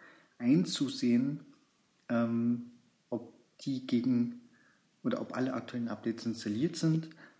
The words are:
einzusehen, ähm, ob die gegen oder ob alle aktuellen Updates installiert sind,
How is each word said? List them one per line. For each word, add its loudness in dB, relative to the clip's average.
einzusehen, 2
ähm, 0
ob -8
die -4
gegen 2
oder 0
ob -8
alle -2
aktuellen -6
Updates -4
installiert -2
sind, 0